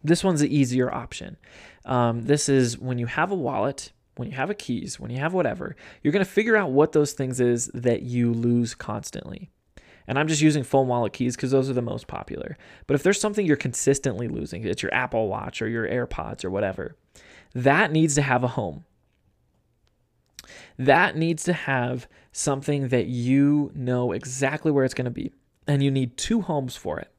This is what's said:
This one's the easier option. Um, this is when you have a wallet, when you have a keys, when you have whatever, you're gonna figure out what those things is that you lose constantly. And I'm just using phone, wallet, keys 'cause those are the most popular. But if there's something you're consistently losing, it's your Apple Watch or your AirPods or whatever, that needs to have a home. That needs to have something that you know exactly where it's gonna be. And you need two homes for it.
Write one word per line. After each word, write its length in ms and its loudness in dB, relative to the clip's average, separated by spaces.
This 180 4
one's 180 2
the 140 2
easier 380 2
option. 460 -10
Um, 400 0
this 240 2
is 280 4
when 200 -6
you 80 -4
have 240 -2
a 40 -2
wallet, 560 -4
when 120 -8
you 80 -10
have 140 -2
a 40 -4
keys, 460 -8
when 100 -10
you 60 -8
have 160 -4
whatever, 440 -2
you're 100 2
gonna 140 2
figure 300 2
out 160 2
what 200 4
those 220 2
things 260 -4
is 320 2
that 300 0
you 300 0
lose 420 2
constantly. 760 -12
And 120 -2
I'm 100 2
just 140 2
using 200 6
phone, 260 2
wallet, 260 0
keys 200 -2
'cause 160 -4
those 200 2
are 40 -2
the 60 0
most 260 -8
popular. 520 -10
But 100 2
if 60 0
there's 160 4
something 280 0
you're 100 4
consistently 720 -2
losing, 340 -8
it's 200 -4
your 100 -4
Apple 360 0
Watch 340 -6
or 60 -4
your 200 -4
AirPods 560 -6
or 60 -4
whatever, 460 -4
that 360 4
needs 260 4
to 60 4
have 220 2
a 40 0
home. 360 -6
That 380 4
needs 280 0
to 100 0
have 520 -2
something 580 -2
that 180 2
you 680 2
know 380 -2
exactly 580 -2
where 140 4
it's 80 0
gonna 180 -4
be. 220 -8
And 160 2
you 80 4
need 280 -2
two 240 0
homes 340 -4
for 240 -6
it. 180 -14